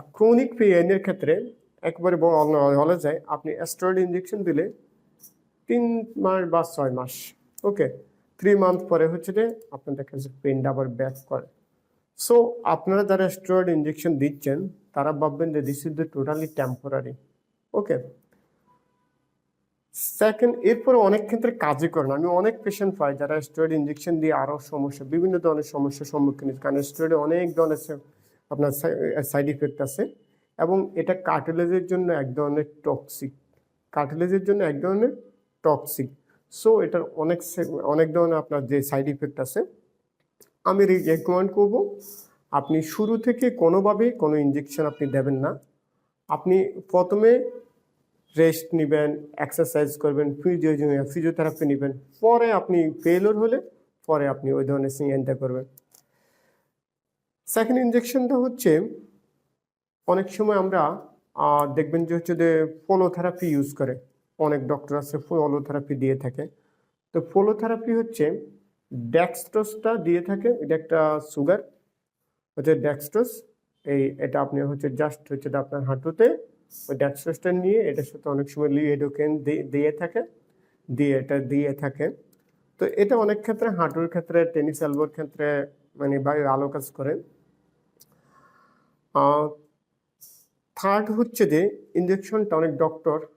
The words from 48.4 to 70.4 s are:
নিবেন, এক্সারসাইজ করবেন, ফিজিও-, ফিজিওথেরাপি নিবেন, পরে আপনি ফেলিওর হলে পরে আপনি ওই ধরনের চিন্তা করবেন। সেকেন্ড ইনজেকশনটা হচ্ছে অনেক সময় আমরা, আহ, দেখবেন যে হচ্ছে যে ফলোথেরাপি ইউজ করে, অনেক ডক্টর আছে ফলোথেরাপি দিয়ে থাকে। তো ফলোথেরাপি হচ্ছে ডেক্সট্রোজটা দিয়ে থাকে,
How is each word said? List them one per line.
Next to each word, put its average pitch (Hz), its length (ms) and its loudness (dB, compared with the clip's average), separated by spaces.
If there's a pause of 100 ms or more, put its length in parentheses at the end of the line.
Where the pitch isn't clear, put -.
নিবেন, 151 520 0 (120)
এক্সারসাইজ 147 600 0
করবেন, 147 360 0
ফিজিও-, 151 800 0
ফিজিওথেরাপি 160 520 -2
নিবেন, 139 320 0 (220)
পরে 233 320 4
আপনি 175 380 2
ফেলিওর 190 480 2
হলে 226 220 2 (460)
পরে 147 220 2
আপনি 135 240 -2
ওই 139 120 0
ধরনের 139 260 -2
চিন্তা 135 440 -2
করবেন। 131 300 -6 (1800)
সেকেন্ড 233 340 2
ইনজেকশনটা 247 560 2
হচ্ছে 233 520 2 (1200)
অনেক 185 220 2
সময় 208 280 0
আমরা, 185 500 0 (280)
আহ, 147 400 2
দেখবেন 160 300 0
যে 165 100 -4
হচ্ছে 170 200 -2
যে 160 520 2
ফলোথেরাপি 180 600 0
ইউজ 139 280 0
করে, 127 240 -4 (400)
অনেক 147 300 0
ডক্টর 143 280 -4
আছে 143 220 -6
ফলোথেরাপি 143 760 -2
দিয়ে 131 200 0
থাকে। 135 340 -8 (640)
তো 165 80 -2
ফলোথেরাপি 226 720 0
হচ্ছে 226 540 -2 (480)
ডেক্সট্রোজটা 180 1000 -2
দিয়ে 170 240 0
থাকে, 196 280 -4